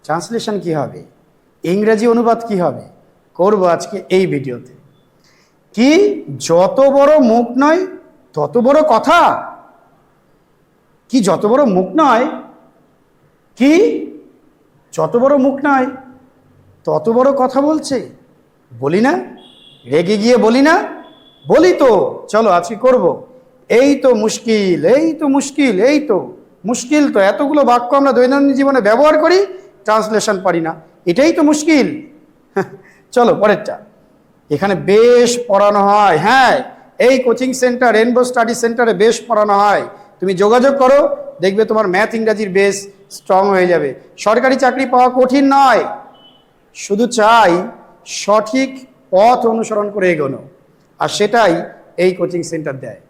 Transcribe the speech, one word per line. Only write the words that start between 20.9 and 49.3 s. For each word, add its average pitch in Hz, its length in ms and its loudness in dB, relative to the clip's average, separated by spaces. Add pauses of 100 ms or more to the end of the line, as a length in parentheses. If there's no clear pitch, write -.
বলি 311 240 4
তো, 208 560 0
চলো 214 220 0
আজকে 175 240 -2
করব। 208 520 0 (420)
"এই 269 280 2
তো 254 180 2
মুশকিল, 208 720 -2
এই 302 280 2
তো 294 160 -4
মুশকিল, 269 520 -2
এই 277 200 2
তো 202 320 -4 (320)
মুশকিল।" 262 480 -2
তো 208 80 2
এতগুলো 277 440 0
বাক্য 240 320 0
আমরা 277 160 2
দৈনন্দিন 269 440 2
জীবনে 269 240 0
ব্যবহার 277 380 2
করি, 359 280 2 (380)
ট্রান্সলেশন 214 560 -2
পারি 175 200 -2
না, 165 140 -6 (320)
এটাই 269 260 2
তো - 100 0
মুশকিল। 294 600 0 (520)
<laughs> 190 100 -4 (480)
চলো 233 220 2
পরেরটা, 202 440 -2 (720)
"এখানে 190 240 -2
বেশ 233 640 2 (100)
পড়ানো 202 360 2
হয়।" 208 340 2
হ্যাঁ, 214 420 2 (380)
এই 247 200 2
কোচিং 254 340 -2
সেন্টার, 247 420 0
রেইনবো 240 300 2
স্টাডি 240 300 -2
সেন্টারে 233 400 -2
বেশ 226 340 0
পড়ানো 208 300 0
হয়। 196 240 2 (380)
তুমি 190 140 -2
যোগাযোগ 240 440 2
করো, 277 380 2 (240)
দেখবে 196 240 0
তোমার 220 240 -2
ম্যাথ 214 260 -2
ইংরাজির 214 360 -4
বেস 196 380 -2 (220)
স্ট্রং 196 380 0
হয়ে 185 180 2
যাবে। 151 280 -2 (220)
সরকারি 240 400 0
চাকরি 262 300 0
পাওয়া 254 280 2
কঠিন 269 380 2
নয়, 254 320 2 (880)
শুধু 208 320 -4
চাই 214 600 2 (360)
সঠিক 220 840 -4 (220)
পথ 226 360 2